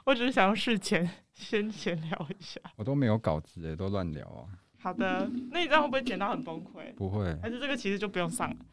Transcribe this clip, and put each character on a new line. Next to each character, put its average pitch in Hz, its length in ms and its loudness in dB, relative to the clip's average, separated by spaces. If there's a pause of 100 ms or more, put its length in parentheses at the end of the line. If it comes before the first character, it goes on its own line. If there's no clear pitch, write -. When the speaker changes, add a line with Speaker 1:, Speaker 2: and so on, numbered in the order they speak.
Speaker 1:
我 269 80 8
只 240 120 2
是 262 60 4
想 202 160 8
要 208 80 4
事 220 220 2
前 175 300 2 (240)
先 214 400 -2
闲 175 280 -4 (100)
聊 156 200 -6
一 - 140 -12
下。 - 160 -12 (160)
Speaker 2:
我 110 80 -6
都 110 120 0
没 143 100 4
有 117 120 6
稿 80 220 2
子 82 280 -12
欸， 80 80 -4
都 95 140 -2
乱 95 220 -2
聊 73 160 -8
啊。 - 220 -16 (300)
Speaker 1:
好 180 120 -6
的， 190 380 0 (220)
那 320 80 -2
你 349 80 2
这 262 40 0
样 302 120 8
会 294 40 0
不 247 60 -2
会 269 80 2
剪 240 160 -4
到 202 140 0
很 165 120 -4
崩 165 200 -8
溃？ - 320 -16
Speaker 2:
不 95 160 -2
会。 175 200 0 (100)
Speaker 1:
还 226 80 -4
是 240 100 -6
这 277 80 -4
个 277 100 0
其 202 140 -2
实 202 60 0
就 202 120 -2
不 196 80 -4
用 175 100 0
上 170 220 -2
了？ - 60 -6 (180)